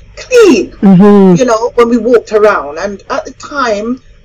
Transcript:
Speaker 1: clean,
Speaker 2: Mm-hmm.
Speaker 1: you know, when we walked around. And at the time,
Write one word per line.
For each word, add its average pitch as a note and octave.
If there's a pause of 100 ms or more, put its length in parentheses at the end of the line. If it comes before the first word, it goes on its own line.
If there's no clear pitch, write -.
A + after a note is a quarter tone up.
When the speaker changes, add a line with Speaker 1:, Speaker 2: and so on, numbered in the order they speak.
(180)
Speaker 1:
clean, G4+
Speaker 2:
Mm-hmm. G3
Speaker 1:
you B3+
know, A#3
when A#3+
we A#3+
walked A3
around. F3+
And G3
at C4+
the C#4+
time, A#3+ (240)